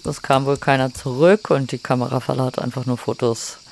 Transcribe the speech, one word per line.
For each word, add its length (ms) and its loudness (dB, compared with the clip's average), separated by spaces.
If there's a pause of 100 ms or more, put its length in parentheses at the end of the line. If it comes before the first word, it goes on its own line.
Es 180 -6
kam 240 2
wohl 100 2
keiner 380 0
zurück 560 2
und 220 0
die 60 -6
Kamerafalle 680 -2
hat 140 -4
einfach 280 -4
nur 100 0
Fotos 600 -4 (140)